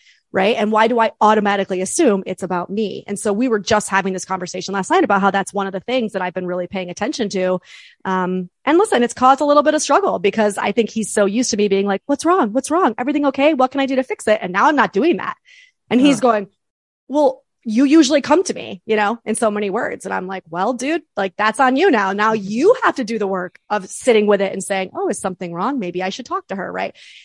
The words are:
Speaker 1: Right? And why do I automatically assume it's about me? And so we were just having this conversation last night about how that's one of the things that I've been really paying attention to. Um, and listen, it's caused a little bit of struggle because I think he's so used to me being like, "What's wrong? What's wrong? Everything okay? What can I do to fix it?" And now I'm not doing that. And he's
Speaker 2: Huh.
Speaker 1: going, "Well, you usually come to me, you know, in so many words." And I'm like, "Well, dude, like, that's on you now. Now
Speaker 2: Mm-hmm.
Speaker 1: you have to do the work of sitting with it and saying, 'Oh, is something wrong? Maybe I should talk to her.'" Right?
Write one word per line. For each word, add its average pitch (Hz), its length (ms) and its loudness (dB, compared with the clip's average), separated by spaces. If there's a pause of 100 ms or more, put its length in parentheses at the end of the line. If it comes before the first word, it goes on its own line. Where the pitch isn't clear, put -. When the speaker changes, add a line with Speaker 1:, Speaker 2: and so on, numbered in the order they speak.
(320)
Speaker 1:
Right? 202 260 2
And 214 140 0
why 214 160 4
do 233 120 2
I 226 120 2 (100)
automatically 202 600 2
assume 202 460 2
it's - 160 -8
about 180 260 -4
me? 202 380 -6
And 202 120 -8
so 208 140 -2
we 240 140 -2
were 226 100 0
just 208 320 -2
having 196 240 -2
this 185 120 -8
conversation 185 500 -8
last 190 160 -2
night 359 120 4
about 202 180 2
how 196 100 4
that's 190 200 -2
one 196 140 -2
of 190 80 -8
the 190 60 -6
things 233 340 -4
that 190 80 -4
I've 180 140 -6
been 185 100 -6
really 180 220 -6
paying 185 240 -8
attention 214 380 -4
to. 185 300 -2 (460)
Um, 185 460 -2 (120)
and 302 140 2
listen, 359 240 2
it's 233 140 -2
caused 262 260 4
a 302 40 0
little 294 180 4
bit 294 100 2
of 311 80 0
struggle 277 380 0
because 202 400 0
I 202 120 -2
think 220 200 0
he's 220 200 -6
so 208 140 2
used 214 240 -2
to 220 80 -4
me 208 100 2
being 196 200 0
like, 196 180 -2
"What's 285 200 -2
wrong? 320 280 2
What's 262 160 -2
wrong? 285 300 2
Everything 294 260 0
okay? 277 300 2
What 254 160 0
can 277 100 -2
I 269 60 0
do 269 80 -2
to 254 80 0
fix - 240 -6
it?" 214 140 4
And 180 120 -6
now 208 140 4
I'm 302 80 4
not 226 180 2
doing 240 240 2
that. - 180 -10 (540)
And 233 100 2
he's 277 180 4
Speaker 2:
Huh. 208 40 -6
Speaker 1:
going, 214 260 2 (600)
"Well, 277 360 0 (220)
you 226 180 2
usually 285 380 6
come 311 200 2
to - 120 -4
me, 196 320 -12
you 220 100 0
know, 214 300 0
in 214 100 -2
so 220 160 0
many 208 180 -4
words." 196 360 -6
And 190 80 -6
I'm 185 140 -6
like, 190 220 -10
"Well, 185 240 -2
dude, 277 300 -4 (140)
like, 196 180 -4
that's 214 240 -2
on 254 160 4
you 349 160 4
now. 202 220 0
Now 214 200 0
Speaker 2:
Mm-hmm. 214 140 -4
Speaker 1:
you 269 360 2
have 381 120 0
to 269 80 -4
do 220 160 -4
the 208 80 -2
work 185 320 -6 (100)
of 196 200 -4
sitting 214 380 2
with 202 140 4
it 196 120 -2
and 190 100 -8
saying, 190 320 -4
'Oh, 370 140 -4
is - 100 -6
something 180 340 -8
wrong? 214 240 -2
Maybe 180 240 -4
I 185 80 -4
should 233 160 -12
talk 381 220 -8
to 196 80 -8
her.'" 185 160 -8
Right? 185 240 -6 (300)